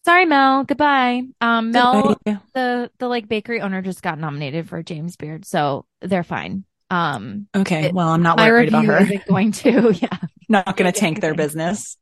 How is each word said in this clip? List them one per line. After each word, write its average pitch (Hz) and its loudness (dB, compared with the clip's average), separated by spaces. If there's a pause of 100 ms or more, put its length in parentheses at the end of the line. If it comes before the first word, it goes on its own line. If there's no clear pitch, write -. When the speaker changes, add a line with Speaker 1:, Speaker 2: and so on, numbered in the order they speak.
Speaker 1:
Sorry, 349 4
Mel. 269 4
Goodbye. 262 0 (180)
Um, 226 0
Mel, 247 4
Speaker 2:
Goodbye. 208 -4 (120)
Speaker 1:
the, 247 -4
the, 254 -6
like, 233 -4
bakery 226 -4
owner 190 -4
just 185 -8
got 170 -6
nominated 156 -6
for 165 -10
James 170 -10
Beard, 156 -12
so 147 -2 (160)
they're 180 -2
fine. 156 -8 (240)
Um, 160 -4
Speaker 2:
Okay, 185 0
Speaker 1:
it, 165 -2
Speaker 2:
well, 170 0
I'm 165 2
not 165 4
Speaker 1:
my 220 6
Speaker 2:
worried 233 6
about 226 2
Speaker 1:
review 214 4
Speaker 2:
her. 170 4
Speaker 1:
isn't 202 0
going 202 2
to, 233 4
<laughs> 175 0
yeah. 196 -6 (320)
Speaker 2:
Not 190 0
gonna 185 2
tank 180 -2
their 160 0
Speaker 1:
Anything. 156 0
Speaker 2:
business. 160 -6